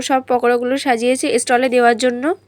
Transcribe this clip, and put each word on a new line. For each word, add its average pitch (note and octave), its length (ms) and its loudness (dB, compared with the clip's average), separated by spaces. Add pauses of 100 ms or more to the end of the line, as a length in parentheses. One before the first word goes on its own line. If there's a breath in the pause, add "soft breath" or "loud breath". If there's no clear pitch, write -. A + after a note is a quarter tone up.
সব C4 280 0
পকোড়াগুলো B3 500 0
সাজিয়েছে B3+ 480 0 (120)
স্টলে B3+ 300 0
দেওয়ার A#3+ 280 2
জন্য। B3 280 -2 (240)